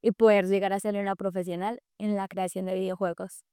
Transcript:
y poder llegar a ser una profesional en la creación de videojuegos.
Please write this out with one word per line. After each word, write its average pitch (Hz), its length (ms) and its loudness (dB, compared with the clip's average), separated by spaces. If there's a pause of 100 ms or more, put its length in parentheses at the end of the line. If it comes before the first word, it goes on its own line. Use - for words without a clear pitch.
y 220 100 2
poder 202 360 6
llegar 196 260 2
a 202 60 -2
ser 208 160 -4
una 196 200 -2
profesional 185 640 -4 (200)
en 208 160 0
la 196 140 -4
creación 185 360 -4
de 185 100 -2
videojuegos. 185 760 -4